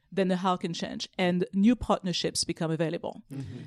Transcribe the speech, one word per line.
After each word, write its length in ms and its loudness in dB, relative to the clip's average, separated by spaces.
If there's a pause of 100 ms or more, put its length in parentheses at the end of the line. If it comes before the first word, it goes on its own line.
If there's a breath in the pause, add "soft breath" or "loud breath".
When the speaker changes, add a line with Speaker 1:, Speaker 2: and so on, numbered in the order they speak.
(120)
Speaker 1:
then 160 2
the 80 2
how 200 2
can 160 -4
change, 360 -6 (100)
and 340 2
new 220 6
partnerships 680 0
become 260 -2
available. 600 -2
Speaker 2:
Mm-hmm. 120 -8 (240 loud breath)